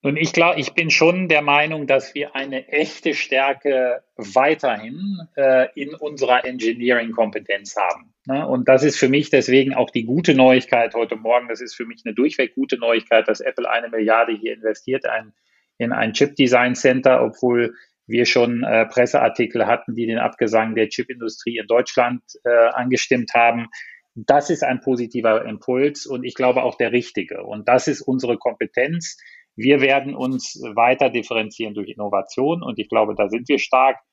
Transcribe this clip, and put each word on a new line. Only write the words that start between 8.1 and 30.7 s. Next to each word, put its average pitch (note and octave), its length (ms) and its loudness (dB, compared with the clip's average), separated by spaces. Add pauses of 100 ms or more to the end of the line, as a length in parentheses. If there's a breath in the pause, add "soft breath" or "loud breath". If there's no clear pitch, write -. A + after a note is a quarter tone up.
ne? C#3 220 -4
Und B2+ 200 -2
das C3 140 6
ist D3 140 2
für C3 140 2
mich C#3+ 180 2
deswegen C3+ 460 4
auch B2 160 0
die A#2 140 -4
gute C#3+ 300 2
Neuigkeit B2+ 600 4
heute A2+ 220 -2
Morgen. A#2 320 0
Das A#2 120 -8
ist A#2+ 140 -14
für B2 100 -10
mich A2+ 220 -16
eine G#2+ 80 -8
durchweg C3 400 0
gute C3+ 240 -4
Neuigkeit, A#2 500 2
dass G#2 120 -2
Apple B2+ 280 -4
eine A#2 220 -2
Milliarde A2+ 420 2
hier A2 220 -6
investiert, A2 500 -6
ein, A2 300 -6 (420)
in A#2+ 160 -4
ein A2 220 -2
Chip-Design-Center, B2+ 1080 4
obwohl A#2+ 520 0 (320 loud breath)
wir A#2 180 0
schon, A#2+ 400 2
äh, A2+ 220 2
Presseartikel A#2+ 800 0
hatten, A#2 280 -2
die A2+ 120 -4
den A2+ 120 -4
Abgesang A2+ 560 0
der A2 140 0
Chipindustrie A#2 680 -10
in G#2+ 80 -10
Deutschland, B2 560 0 (220)
äh, A#2+ 280 4
angestimmt B2 600 -2
haben. A#2 340 2 (460 loud breath)
Das C#3+ 360 2
ist D#3+ 140 0
ein B2+ 160 -2
positiver A#2 640 -2
Impuls B2+ 640 -4
und B2+ 180 -8
ich B2 100 -10
glaube B2+ 280 2
auch B2 140 -4
der A#2 140 -2
richtige. G#2 540 -4
Und G#2+ 240 -8
das B2+ 180 4
ist D3 140 -2
unsere B2+ 380 -2
Kompetenz. C3 800 -4 (360 loud breath)
Wir C3 260 2
werden C#3 360 0
uns B2+ 440 -6 (140)